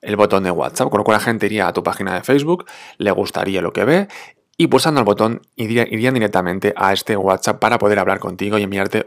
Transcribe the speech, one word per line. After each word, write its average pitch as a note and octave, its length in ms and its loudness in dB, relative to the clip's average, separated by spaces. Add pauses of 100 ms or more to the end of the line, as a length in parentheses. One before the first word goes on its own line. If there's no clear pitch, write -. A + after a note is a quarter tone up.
el G#2 160 -4
botón G2+ 260 4
de F#2 80 0
WhatsApp, E2+ 400 -2
con G#2+ 80 0
lo G#2 60 0
cual G#2+ 140 4
la - 60 -2
gente A2+ 220 0
iría G#2 220 0
a - 40 -2
tu - 120 -4
página F#2 300 -4
de F2+ 100 -6
Facebook, D3 420 0 (320)
le G#2 140 0
gustaría F#2+ 500 -2
lo F2 100 -4
que G2 120 -2
ve, F3+ 240 2 (480)
y E3 100 2
pulsando C#3+ 320 2
el A2+ 80 2
botón G#2+ 360 0 (120)
iría, A#2 340 -2
irían A#2+ 260 0
directamente G2 600 0
a G2 160 2
este G2+ 240 -2
WhatsApp F#2+ 440 0
para A2+ 180 2
poder G#2 220 2
hablar F#2+ 180 0
contigo G2+ 400 -4
y G#2 60 0
enviarte G2 420 -2